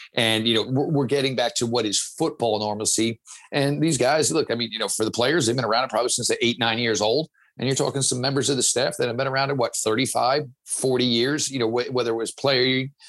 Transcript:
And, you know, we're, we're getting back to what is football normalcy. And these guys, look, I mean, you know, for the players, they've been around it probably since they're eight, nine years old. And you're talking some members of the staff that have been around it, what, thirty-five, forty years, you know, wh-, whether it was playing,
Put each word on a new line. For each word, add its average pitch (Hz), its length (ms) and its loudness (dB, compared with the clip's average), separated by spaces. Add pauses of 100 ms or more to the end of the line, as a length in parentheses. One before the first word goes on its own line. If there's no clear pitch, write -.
(140)
And, 110 340 2
you 117 60 4
know, 110 160 2
we're, 131 220 0
we're 139 160 2
getting 135 280 0
back 120 200 0
to 123 100 0
what 117 200 0
is 101 140 0
football 120 600 -2
normalcy. 107 600 -2 (320)
And 143 300 0
these 156 160 2
guys, 151 340 2
look, 156 200 0
I 117 40 -2
mean, 117 160 -4
you 110 80 -6
know, 107 80 -2
for - 160 -2
the 107 80 0
players, 131 360 2
they've 120 80 2
been 131 100 -2
around 113 200 2
it 127 40 -4
probably 120 200 2
since 120 180 -2
they're - 140 0
eight, 117 180 2
nine 113 180 2
years 113 240 0
old. 123 260 2 (300)
And 123 100 -4
you're 135 80 0
talking 139 260 0
some 131 180 0
members 135 300 0
of 139 80 0
the 120 60 0
staff - 340 0
that 127 100 0
have 117 80 -4
been 135 120 -2
around 135 220 0
it, 143 60 -2
what, 120 220 -2
thirty-five, 123 640 0 (220)
forty 131 400 0
years, 123 440 0
you 135 80 -6
know, 117 120 0
wh-, 120 240 -2
whether 120 180 0
it 113 40 -2
was 113 180 -4
playing, 131 580 0 (180)